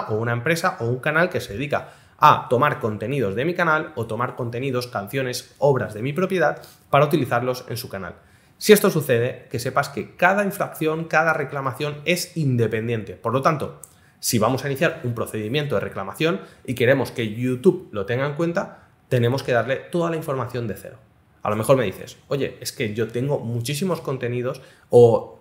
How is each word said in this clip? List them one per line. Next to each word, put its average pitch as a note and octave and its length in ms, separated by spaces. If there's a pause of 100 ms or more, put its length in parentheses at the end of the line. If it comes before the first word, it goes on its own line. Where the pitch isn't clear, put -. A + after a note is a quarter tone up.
o A2 60
una A#2 160
empresa E3 480
o A#2 60
un B2 120
canal D#3 320
que A#2+ 100
se - 140
dedica B2 400 (240)
a - 320
tomar C3 300
contenidos G#2+ 560
de B2 100
mi F3 80
canal D#3+ 400
o A#2 140
tomar A#2+ 280
contenidos, A#2+ 520
canciones, B2 720
obras B2+ 340
de G#2+ 80
mi C3+ 100
propiedad F3+ 520 (260)
para C#3+ 160
utilizarlos B2+ 640
en A#2+ 80
su - 100
canal. F#2 280 (420)
Si - 160
esto G3+ 160
sucede, C3 640
que - 80
sepas C3+ 300
que - 260
cada G3 280
infracción, E3 640
cada D#3+ 280
reclamación C#3+ 720
es F3 300
independiente. A2+ 800
Por A2+ 200
lo C3+ 100
tanto, D3+ 360 (400)
si - 200
vamos A#2+ 240
a D3 40
iniciar C#3 360
un A#2+ 100
procedimiento A#2 640
de G2 60
reclamación G2 600 (240)
y D#3+ 80
queremos B2 380
que A2+ 240
YouTube B2+ 560
lo G2+ 160
tenga B2+ 180
en D3 80
cuenta, E3+ 540 (200)
tenemos B2 360
que C#3 80
darle A#2+ 240
toda E3+ 340
la E3 80
información B2+ 500
de F#2+ 80
cero. - 220 (460)
A G#2 60
lo G#2+ 60
mejor A2 220
me A#2+ 80
dices, - 320 (100)
"Oye, C3+ 320
es - 140
que G#2+ 200
yo A2 140
tengo C3 320
muchísimos D3 640
contenidos B2 600 (280)
o A#2 520